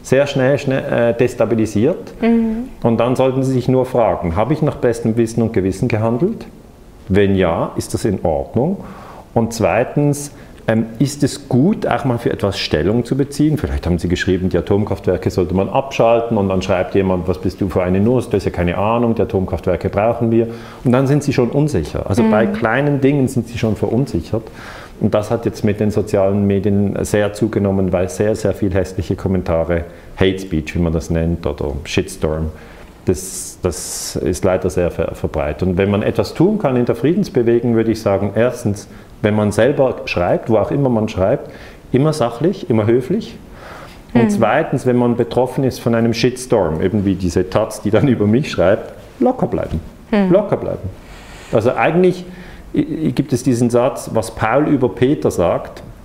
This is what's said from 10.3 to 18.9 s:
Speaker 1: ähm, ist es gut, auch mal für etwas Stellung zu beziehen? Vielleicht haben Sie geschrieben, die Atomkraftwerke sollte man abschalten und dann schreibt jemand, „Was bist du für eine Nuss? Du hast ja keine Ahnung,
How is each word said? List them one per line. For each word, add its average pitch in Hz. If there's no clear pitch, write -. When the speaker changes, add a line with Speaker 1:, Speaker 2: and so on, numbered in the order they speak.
Speaker 1:
ähm, 113
ist 135
es -
gut, 147
auch -
mal 120
für -
etwas -
Stellung 92
zu 135
beziehen? 147
Vielleicht 71
haben 87
Sie -
geschrieben, 90
die -
Atomkraftwerke 101
sollte 90
man 95
abschalten 117
und 98
dann 92
schreibt 95
jemand, 92
„Was 90
bist -
du 98
für 95
eine 92
Nuss? 117
Du 107
hast 95
ja 92
keine 87
Ahnung, 117